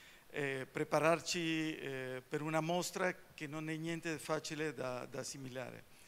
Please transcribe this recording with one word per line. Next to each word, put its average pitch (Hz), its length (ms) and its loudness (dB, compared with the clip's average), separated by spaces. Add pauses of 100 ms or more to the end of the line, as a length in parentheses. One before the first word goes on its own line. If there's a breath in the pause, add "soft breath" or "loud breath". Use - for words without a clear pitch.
(300 loud breath)
eh, 135 400 0
prepararci, 156 1080 4
eh, 131 500 -4
per 147 160 -2
una 156 180 2
mostra 180 540 2
che - 320 -10
non 156 240 -4
è 160 60 -2
niente 160 420 -2
facile 156 560 -2
da, 127 320 -4
da 131 140 -6
assimilare. 127 640 -8 (240 loud breath)